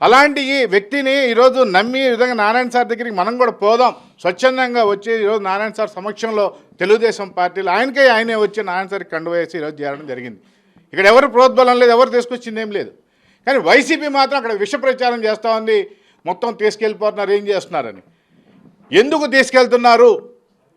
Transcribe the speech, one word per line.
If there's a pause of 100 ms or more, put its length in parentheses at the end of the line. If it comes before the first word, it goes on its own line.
అలాంటి
ఈ
వ్యక్తిని
ఈరోజు
నమ్మి
ఈ
విధంగా
నారాయణ
సార్
దగ్గరికి
మనం
కూడా
పోదాం, (280)
స్వచ్ఛందంగా
వచ్చి
ఈరోజు
నారాయణ
సార్
సమక్షంలో (240)
తెలుగుదేశం
పార్టీలో
ఆయనకే
ఆయనే
వచ్చి
నారాయణ
సార్కి
కండువ
వేసి
ఈరోజు
చేరడం
జరిగింది. (560)
ఇక్కడ
ఎవరు
ప్రోద్బలం
లేదు,
ఎవరు
తీసుకొచ్చింది
ఏం
లేదు. (560)
కానీ
వైసీపీ
మాత్రం
అక్కడ
విష
ప్రచారం
చేస్తూ
ఉంది, (340)
మొత్తం
తీసుకెళ్ళిపోతున్నారు,
ఏం
చేస్తున్నారని. (880)
ఎందుకు
తీసుకెళ్తున్నారు? (460)